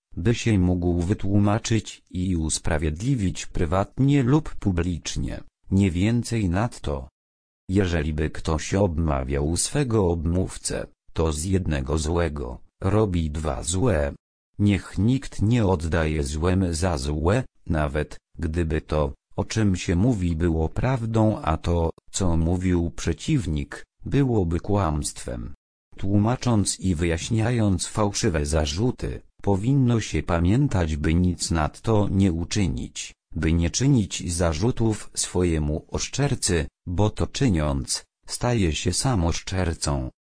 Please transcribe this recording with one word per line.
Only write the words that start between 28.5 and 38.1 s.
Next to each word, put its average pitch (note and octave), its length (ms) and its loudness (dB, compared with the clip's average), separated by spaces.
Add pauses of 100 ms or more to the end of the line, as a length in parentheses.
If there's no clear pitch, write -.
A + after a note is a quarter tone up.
powinno A#2 580 2
się D#2 240 -2
pamiętać, F2+ 720 2
by D#2 180 0
nic F2+ 380 2
nadto G2 600 0
nie G2 200 4
uczynić, E2 840 -4 (220)
by D#2+ 180 2
nie E2+ 160 2
czynić A2+ 640 0
zarzutów F#2+ 800 0
swojemu D#2+ 760 -2
oszczercy, A2 800 -2 (200)
bo F#2+ 220 2
to - 180 -4
czyniąc, D2+ 760 -2 (240)